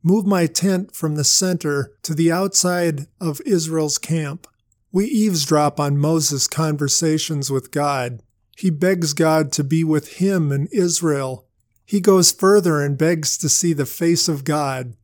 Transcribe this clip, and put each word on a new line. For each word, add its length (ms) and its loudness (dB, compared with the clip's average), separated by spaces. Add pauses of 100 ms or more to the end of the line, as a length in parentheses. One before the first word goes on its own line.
Move 240 2
my 200 2
tent 480 -2
from 220 -4
the 80 -4
center 680 0 (100)
to 100 -6
the 180 2
outside 760 0 (120)
of 260 -6
Israel's 520 -2
camp." 500 -4 (440)
We 140 2
eavesdrop 760 2
on 180 0
Moses' 500 0
conversations 1000 -2
with 220 -4
God. 500 -2 (340)
He 140 0
begs 440 0
God 400 2
to 100 -2
be 200 0
with 260 0
him 420 0
and 200 -2
Israel. 760 -2 (360)
He 160 -2
goes 320 4
further 480 4
and 180 -2
begs 420 0
to 100 -2
see 240 0
the 140 -2
face 400 0
of 160 -2
God. 600 -4